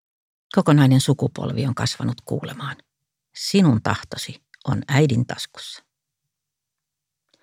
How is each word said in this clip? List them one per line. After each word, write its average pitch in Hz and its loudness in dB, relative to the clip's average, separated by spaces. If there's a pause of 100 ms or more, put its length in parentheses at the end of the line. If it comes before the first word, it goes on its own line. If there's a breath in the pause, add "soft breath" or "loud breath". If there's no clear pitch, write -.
(540)
Kokonainen 143 6
sukupolvi 135 -2
on 120 -2
kasvanut 120 -4
kuulemaan: - -8 (600)
"Sinun 165 2
tahtosi - -6 (220)
on - -2
äidin 135 2
taskussa." - -14 (1600 loud breath)